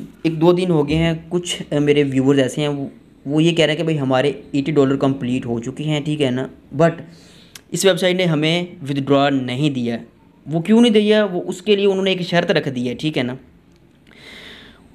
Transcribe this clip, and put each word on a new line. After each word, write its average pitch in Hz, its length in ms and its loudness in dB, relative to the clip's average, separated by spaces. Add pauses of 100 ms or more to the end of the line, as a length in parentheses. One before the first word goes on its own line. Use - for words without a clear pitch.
(260)
एक 160 120 -2
दो 170 140 4
दिन 180 180 0
हो 151 140 2
गए 143 100 -2
हैं, 165 340 0
कुछ, 180 300 -4 (140)
अ, 147 60 0
मेरे 147 240 4
व्यूअर्स 135 380 2
ऐसे 135 220 -2
हैं 147 60 -2
वो, 143 220 -6 (360)
वो 147 140 0
ये 165 120 4
कह 156 140 2
रहे 151 100 0
हैं - 0 -
कि 160 160 -2
भाई - 20 0
हमारे 135 500 0 (100)
एटी 143 180 -2
डॉलर 139 240 4
कंप्लीट 131 500 -2
हो 117 140 -4
चुके 131 240 -10
हैं, 151 200 -2
ठीक 151 160 -4
है 131 100 2
ना, 127 200 -4 (260)
but 160 160 4 (800)
इस 170 140 0
वेबसाइट 180 300 2
ने 185 80 0
हमें 165 580 0
विथड्रॉ 139 480 0
नहीं 131 400 -2
दिया। 117 280 -4 (500)
वो 160 120 -2
क्यों 214 200 4
नहीं 240 120 4
दिया? 214 320 4
वो 180 160 -4
उसके 190 360 0
लिए 202 100 2
उन्होंने 190 260 0
एक 180 100 -4
शर्त 175 280 0
रख 156 180 0
दी 123 180 -6
है, 120 80 -6
ठीक 151 220 -6
है 143 60 0
ना। 123 160 -6 (1600)